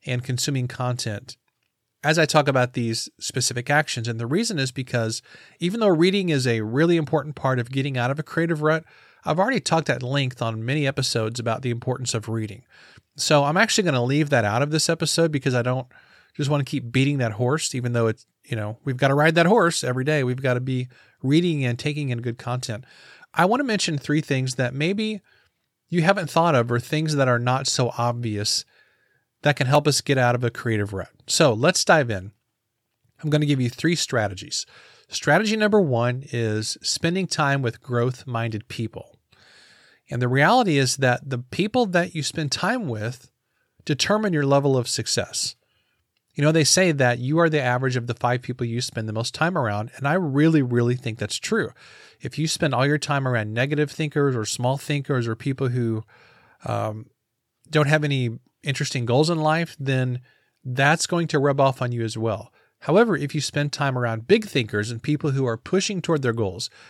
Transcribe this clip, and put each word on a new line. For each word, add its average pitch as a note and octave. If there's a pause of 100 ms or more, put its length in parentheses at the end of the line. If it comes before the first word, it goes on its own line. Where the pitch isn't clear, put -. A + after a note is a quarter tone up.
and B2+
consuming C3
content A#2+ (640)
as D#3
I D#3+
talk D3
about B2+
these A2+ (100)
specific B2
actions. C#3+
And A2+
the A#2
reason G3
is C3
because A#2+ (380)
even F#3
though A3
reading F#3
is C3+
a A#2
really C#3
important D3+
part C3
of A#2+
getting C3+
out B2
of C#3
a D3+
creative E3
rut, D#3 (420)
I've D#3
already A3+
talked E3
at B2+
length C3
on A2+
many C#3
episodes A#2+
about A#2
the B2+
importance B2
of A2
reading. A2 (540)
So D3
I'm D3
actually G#3
gonna C3+
leave C#3+
that B2
out G#2+
of D3
this D3+
episode E3
because C3+
I A#2+
don't B2+ (500)
just C#3
wanna C#3+
keep B2
beating C#3
that A#2+
horse, B2
even B2
though A#2
it's, A2+ (160)
you -
know, G#2+
we've C3
gotta C#3
ride D3+
that E3+
horse F3
every B2+
day. D3
We've B2+
gotta B2+
be B2+ (340)
reading D3+
and B2
taking D3
in A#2+
good A#2
content. B2 (500)
I E3
wanna A#3+
mention G#3
three D3
things C3
that B2+
maybe G3+ (680)
you E3+
haven't F#3+
thought E3
of A#2+
or A#2+
things D#3
that C#3
are B2
not B2+
so B2
obvious A#2 (800)
that D3
can C#3+
help C#3+
us C#3+
get C3+
out A#2+
of B2
a A#2+
creative G#2
rut. F#2 (160)
So -
let's B2
dive D3+
in. G2 (920)
I'm D3+
gonna D3
give C#3+
you B2
three E3+
strategies. - (400)
Strategy G#3
number G#3+
one B2
is A2
spending F3+
time C#3
with A#2
growth-minded A#2+
people. - (960)
And B2
the B2
reality D#3+
is C3+
that B2+
the B2+
people G#3+
that F3+
you D#3+
spend D3
time G#3+
with A2+ (540)
determine G3+
your D3
level C#3
of A#2+
success. - (800)
You D3
know, D3+
they D#3+
say F3+
that B2+
you C3
are E3+
the D3+
average B2+
of A#2+
the A#2+
five B2
people B2+
you A#2
spend A2
the G#2+
most A2
time F3
around, G#2+
and C#3
I D3
really, D#3+
really A#2+
think A#2
that's -
true. A3 (480)
If -
you D#3
spend D3
all B2
your D3
time C#3
around A2
negative C#3+
thinkers C#3+
or A2
small B2
thinkers C3+
or A2+
people C3+
who, A#2 (640)
um, A2 (640)
don't D3+
have D3+
any B2+ (240)
interesting C#3
goals C#3
in E3
life, D#3
then C3 (420)
that's C3+
going E3+
to D3+
rub C#3
off C3+
on B2
you A#2
as A2
well. A2 (300)
However, G3
if C#3
you D3+
spend D3
time C3+
around A#2
big G#3+
thinkers G#2+
and A#2
people D3+
who C3+
are A2+
pushing G3
toward D#3+
their B2
goals G2+ (200)